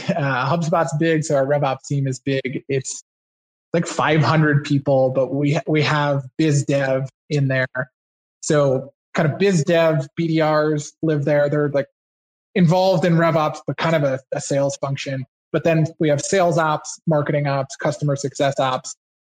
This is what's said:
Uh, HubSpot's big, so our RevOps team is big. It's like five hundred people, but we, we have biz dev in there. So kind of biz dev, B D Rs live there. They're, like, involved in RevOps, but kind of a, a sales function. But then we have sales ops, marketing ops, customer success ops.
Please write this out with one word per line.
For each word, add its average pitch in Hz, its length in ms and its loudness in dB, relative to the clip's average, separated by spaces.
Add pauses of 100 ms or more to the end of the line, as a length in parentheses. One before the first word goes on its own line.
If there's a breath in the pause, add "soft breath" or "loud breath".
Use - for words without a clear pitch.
Uh, 139 400 -2
HubSpot's 160 500 0
big, 160 240 2
so 151 140 0
our 135 100 2
RevOps 139 400 -2
team 139 200 -2
is 131 120 -4
big. 139 500 -4
It's - 340 -6 (680)
like 170 140 0
five 151 360 0
hundred 147 420 2
people, 135 460 2
but 131 220 -2
we, 143 340 0
we 156 160 2
have 143 420 0 (140)
biz 147 260 2
dev 135 440 -2 (220)
in 143 180 0
there. 131 180 -2 (760)
So 139 500 0 (220)
kind 156 160 2
of - 80 -6
biz 185 260 2
dev, 165 520 2
B 170 120 -2
D 160 140 0
Rs 151 500 0 (100)
live 151 220 0
there. 147 240 2
They're, 147 200 0
like, 139 180 -2 (680)
involved 185 500 4
in 170 100 4
RevOps, 160 520 2
but 143 100 -6
kind 165 180 0
of 151 80 2
a, 131 160 0 (160)
a 143 60 -4
sales 139 380 -2
function. 139 460 -6 (280)
But 151 120 -2
then 160 220 2 (140)
we 160 80 2
have 147 120 2
sales 175 380 2
ops, 156 480 -2
marketing 147 400 0
ops, 139 300 -4
customer 147 400 -2
success 139 420 -2
ops. 131 380 -2 (340)